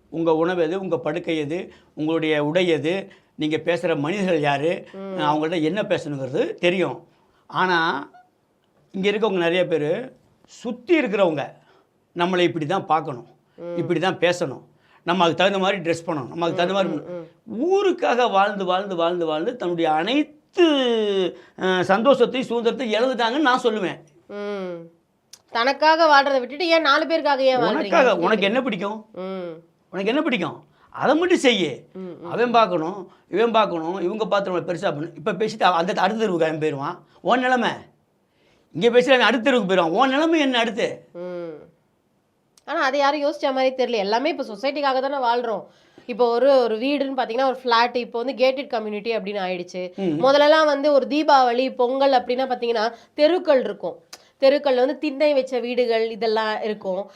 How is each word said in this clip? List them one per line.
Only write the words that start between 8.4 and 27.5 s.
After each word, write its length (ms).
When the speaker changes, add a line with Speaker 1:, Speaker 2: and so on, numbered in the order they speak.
Speaker 1:
இங்க 200
இருக்கவங்க 260
நிறைய 300
பேரு 500
சுத்தி 540
இருக்கிறவங்க 500
நம்மளை 220
இப்படி 280
தான் 200
பார்க்கணும், 400
Speaker 2:
ம். 200
Speaker 1:
இப்படி 240
தான் 180
பேசணும், 440
நம்ம 220
அதுக்கு 200
தகுந்த 200
மாதிரி 260
ட்ரெஸ் 160
பண்ணணும், 220
நம்ம 180
அதுக்கு 200
தகுந்த 60
மாதிரி 220
Speaker 2:
ம், 20
ம், 80
Speaker 1:
பண்ணணும். 200
Speaker 2:
ம். 200
Speaker 1:
ஊருக்காக 680
வாழ்ந்து, 340
வாழ்ந்து, 320
வாழ்ந்து, 300
வாழ்ந்து 300
தன்னுடைய 360
அனைத்து, 760
அ, 60
சந்தோஷத்தையும் 840
சுதந்திரத்தையும் 540
இழந்துட்டாங்கன்னு 360
நான் 240
சொல்லுவேன். 360
Speaker 2:
ம். 600
தனக்காக 560
வாழ்றதை 340
விட்டுட்டு 280
ஏன் 140
நாலு 220
பேருக்காக 340
ஏன் 180